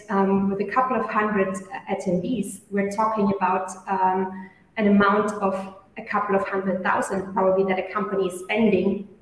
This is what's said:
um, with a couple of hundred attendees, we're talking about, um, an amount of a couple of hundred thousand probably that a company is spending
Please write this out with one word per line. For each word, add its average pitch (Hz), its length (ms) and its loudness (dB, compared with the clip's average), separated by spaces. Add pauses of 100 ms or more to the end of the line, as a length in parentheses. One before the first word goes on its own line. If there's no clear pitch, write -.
um, 196 400 2
with 196 100 -2
a 202 100 -2
couple 254 300 0
of 214 100 -4
hundred 202 460 0 (340)
attendees, 196 680 -2 (100)
we're 202 220 -2
talking 220 460 0
about, 185 340 0 (160)
um, 190 640 0 (260)
an 202 120 2
amount 202 440 4 (100)
of 190 340 -2 (220)
a 220 60 -12
couple 208 320 -2
of 196 100 0
hundred 190 380 -2
thousand 202 500 -2
probably 190 300 4
that 185 160 0
a 185 140 -8
company 190 340 -2
is - 140 -6
spending 208 680 2 (140)